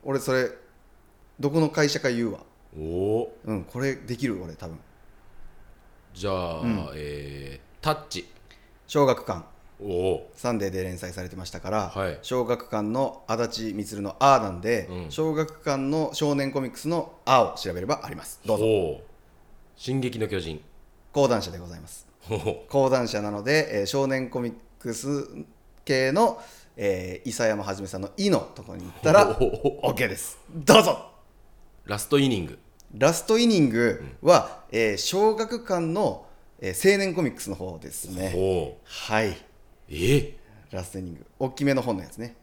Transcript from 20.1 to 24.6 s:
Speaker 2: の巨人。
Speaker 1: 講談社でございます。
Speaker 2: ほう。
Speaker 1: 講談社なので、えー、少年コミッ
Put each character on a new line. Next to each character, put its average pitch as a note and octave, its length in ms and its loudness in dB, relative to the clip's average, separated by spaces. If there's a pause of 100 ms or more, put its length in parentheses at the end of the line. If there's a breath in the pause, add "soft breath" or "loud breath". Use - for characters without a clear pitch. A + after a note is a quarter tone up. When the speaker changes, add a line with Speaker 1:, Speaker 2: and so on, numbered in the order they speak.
Speaker 2:
の A2 80 -2
巨 G2+ 140 -2
人。 D#2+ 200 -8 (520)
Speaker 1:
講 C#3 160 4
談 A#2 120 4
社 F#2 120 -8
で F#2 60 -12
ご F2 100 -14
ざ E2+ 80 -14
い D#2+ 40 -16
ま D#2 60 -18
す。 - 220 -20 (140)
Speaker 2:
ほ - 440 -4
う。 - 20 -20
Speaker 1:
講 C3+ 220 4
談 B2 160 2
社 G#2 160 -2
な G#2 80 -4
の G#2 140 -6
で、 C#3 380 2
え - 20 -
ー、 - 20 -6
少 C#3 220 0
年 C3 200 -2
コ B2 120 -4
ミ A#2+ 100 -4
ッ A#2 40 -12 (260)